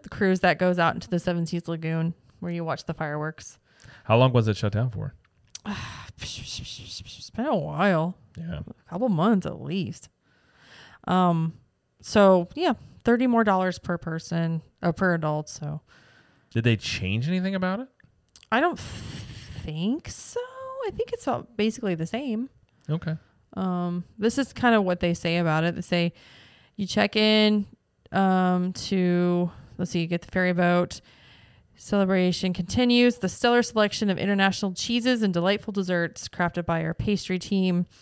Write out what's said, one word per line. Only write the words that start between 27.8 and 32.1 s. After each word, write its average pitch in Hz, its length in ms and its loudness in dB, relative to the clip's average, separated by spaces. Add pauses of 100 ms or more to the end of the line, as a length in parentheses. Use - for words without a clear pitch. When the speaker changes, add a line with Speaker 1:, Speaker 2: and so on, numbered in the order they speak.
Speaker 1:
um, 185 640 2
to, 175 760 2 (280)
let's 180 120 -4
see, 175 100 0
you 165 60 -2
get 170 160 -4
the - 80 -20
ferry 180 220 2
boat. 175 480 2 (800)
Celebration 185 720 2